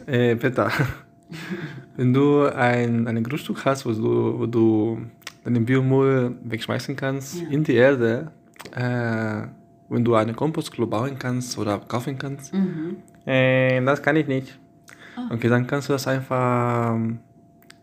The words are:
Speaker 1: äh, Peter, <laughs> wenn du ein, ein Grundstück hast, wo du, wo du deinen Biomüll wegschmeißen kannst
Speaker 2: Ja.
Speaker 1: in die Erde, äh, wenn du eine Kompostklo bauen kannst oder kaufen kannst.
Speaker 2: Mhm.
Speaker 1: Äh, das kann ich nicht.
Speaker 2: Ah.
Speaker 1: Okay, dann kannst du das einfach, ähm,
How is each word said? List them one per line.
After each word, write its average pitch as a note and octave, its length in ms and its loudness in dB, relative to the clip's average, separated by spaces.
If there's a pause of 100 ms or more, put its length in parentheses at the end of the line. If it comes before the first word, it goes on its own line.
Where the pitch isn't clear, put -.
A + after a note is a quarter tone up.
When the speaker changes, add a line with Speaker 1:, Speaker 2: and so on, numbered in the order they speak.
Speaker 1:
äh, A#2+ 280 2
Peter, A#2 380 0 (600)
<laughs> E3 640 -12
wenn B2+ 160 2
du C#3+ 400 4
ein, A#2+ 540 2
ein A2+ 160 0
Grundstück D3 420 -6
hast, C3+ 220 0
wo A#2+ 60 0
du, A#2 480 0
wo A#2+ 60 0
du A2+ 520 2 (460)
deinen A#2+ 200 2
Biomüll C3 800 2
wegschmeißen A#2 540 -6
kannst C3+ 460 -6
Speaker 2:
Ja. D#3+ 80 -8
Speaker 1:
in C#3+ 120 0
die C#3+ 120 2
Erde, B2 580 4 (420)
äh, A#2 680 -2 (460)
wenn A#2+ 160 0
du A#2 100 4
eine A2 200 2
Kompostklo D3 520 -4
bauen B2+ 320 -4
kannst B2 400 -6
oder G#2 200 -2
kaufen B2+ 400 -6
kannst. C#3 360 -10
Speaker 2:
Mhm. F3 420 -2 (300)
Speaker 1:
Äh, C3 580 4
das C#3+ 180 0
kann C#3+ 140 2
ich D3+ 100 2
nicht. C3 320 -4 (580)
Speaker 2:
Ah. B3 180 -8
Speaker 1:
Okay, A#2 140 0
dann A#2+ 180 4
kannst C#3 220 -4
du C#3+ 40 0
das C3+ 140 -2
einfach, B2 880 0
ähm, A2+ 240 -2 (640)